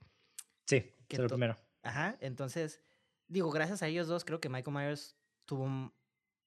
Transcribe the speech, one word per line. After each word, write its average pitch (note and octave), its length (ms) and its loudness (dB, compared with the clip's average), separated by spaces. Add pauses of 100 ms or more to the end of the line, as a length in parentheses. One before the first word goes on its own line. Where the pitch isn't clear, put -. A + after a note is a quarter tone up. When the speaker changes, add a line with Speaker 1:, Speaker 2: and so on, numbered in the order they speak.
(640)
Speaker 1:
Sí, C3 160 6 (260)
Speaker 2:
que - 80 -6
Speaker 1:
salió B2+ 140 4
Speaker 2:
to-, C3 60 -2
Speaker 1:
primero. A#2+ 200 2 (260)
Speaker 2:
ajá, D3+ 380 -2
entonces, C#3 600 -4 (480)
digo, E3+ 220 2
gracias D#3+ 320 2
a D#3+ 40 2
ellos E3 220 0
dos E3+ 160 0
creo D#3+ 160 -2
que D3+ 80 -2
Michael C3 260 -2
Myers D3 400 -2 (300)
tuvo C3+ 220 -2
m-, C3+ 240 -2 (540)